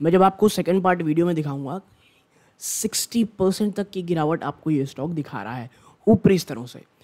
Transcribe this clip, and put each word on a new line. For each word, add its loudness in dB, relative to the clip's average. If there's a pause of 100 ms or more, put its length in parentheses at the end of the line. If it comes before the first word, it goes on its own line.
मैं 2
जब 6
आपको 4
सेकंड 0
पार्ट 2
वीडियो 2
में 0
दिखाऊंगा, -6 (800)
सिक्सटी -2
परसेंट 0
तक -6
की -8
गिरावट 0
आपको -6
ये 0
स्टॉक -8
दिखा -8
रहा -10
है -12 (360)
ऊपरी 6
स्तरों -8
से। -18 (220)